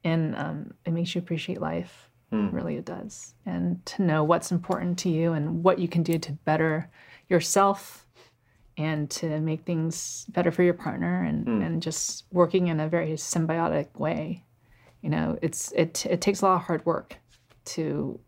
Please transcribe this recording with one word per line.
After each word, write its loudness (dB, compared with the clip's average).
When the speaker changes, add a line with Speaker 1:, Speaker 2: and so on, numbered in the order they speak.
Speaker 1:
and, 2
um, -8
it -2
makes -2
you 0
appreciate -4
life. -6
Speaker 2:
Hmm. 0
Speaker 1:
Really, -4
it -8
does. -12
And -2
to -2
know 4
what's 2
important 0
to 0
you 2
and 0
what 6
you 0
can 2
do 2
to -8
better 0
yourself 2
and -2
to -4
make -2
things -4
better 2
for 2
your 6
partner -2
and, 0
Speaker 2:
Hmm. 2
Speaker 1:
and 0
just -6
working 4
in 0
a 0
very 0
symbiotic 0
way. -4
You -4
know, 0
it's, -4
it, 0
it 0
takes 0
a 2
lot 6
of 0
hard -2
work -4
to -4